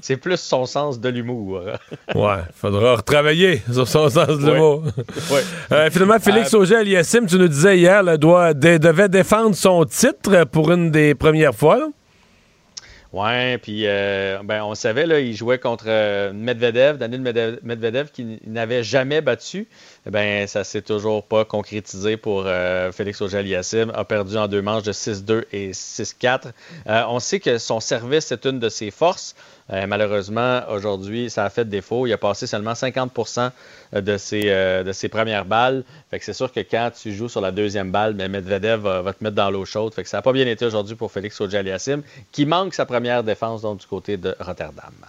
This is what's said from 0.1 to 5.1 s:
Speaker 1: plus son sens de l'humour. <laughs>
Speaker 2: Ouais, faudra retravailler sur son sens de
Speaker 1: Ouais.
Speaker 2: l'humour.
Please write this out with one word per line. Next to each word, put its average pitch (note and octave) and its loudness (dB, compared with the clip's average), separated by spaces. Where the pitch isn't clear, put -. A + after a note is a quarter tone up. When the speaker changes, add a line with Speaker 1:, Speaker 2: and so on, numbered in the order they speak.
Speaker 1:
plus F3 -2
son B2+ -2
sens C#3+ -4
de A#2+ -2
l'humour. A#2 -6
<laughs> - -10
Speaker 2:
Ouais, G2+ 2
faudra G#2 2
retravailler D3+ 2
sur B2+ 2
son D3+ 4
sens D3+ 4
de C#3+ 0
Speaker 1:
Ouais. D3+ 6
Speaker 2:
l'humour. D3+ 4